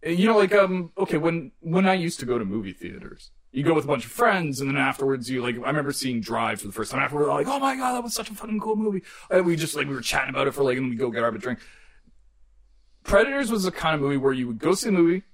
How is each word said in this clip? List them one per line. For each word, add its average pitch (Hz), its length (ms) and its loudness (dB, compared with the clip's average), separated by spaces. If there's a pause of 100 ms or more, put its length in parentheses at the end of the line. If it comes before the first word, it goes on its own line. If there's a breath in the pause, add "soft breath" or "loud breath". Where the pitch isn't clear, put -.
You 175 240 2
know, 226 100 6
like, 196 160 4
um, 185 440 4
okay, 185 200 -2
when, 165 420 0
when 180 280 2
I 185 60 4
used 175 280 -2
to - 40 -8
go 123 120 0
to 113 80 -2
movie 98 280 -4
theaters, - 580 -16 (200)
you 135 120 -4
go 160 100 4
with 151 100 2
a 135 40 -6
bunch 135 180 -2
of - 60 -16
friends, 185 500 2
and 139 80 -2
then 139 80 -2
afterwards, 135 520 -2
you, 127 120 -4
like, 120 140 -2
I 120 120 -8
remember 143 240 0
seeing 127 300 -2
Drive 110 400 -2
for - 60 -10
the 95 60 -12
first 107 180 -6
time. 131 100 -2
Afterwards, 143 260 0
we're 143 60 2
like, 147 140 0
Oh 277 120 -2
my 269 160 0
God, 254 180 -2
that 247 100 -4
was 233 100 -8
such 220 160 -6
a 220 40 -12
fucking 214 260 -6
cool 220 160 -2
movie. 208 280 -2 (260 loud breath)
And 175 160 4
we 170 100 4
just, 156 200 -2
like, 143 120 -2
we 139 80 -4
were 127 60 -6
chatting 135 280 -2
about 139 180 0
it 135 60 0
for, 139 100 0
like, 127 140 2
and 131 120 -2
we 123 60 -2
go 123 140 0
get 117 140 -2
our 117 80 2
drink. 113 280 -4 (1400 soft breath)
Predators 254 480 4
was 220 120 0
the 185 80 0
kind 160 240 0
of 151 60 0
movie 139 160 0
where 135 160 2
you 127 140 -2
would 113 120 -6
go 160 140 2
see 190 140 -2
the 226 60 0
movie 175 300 4 (100)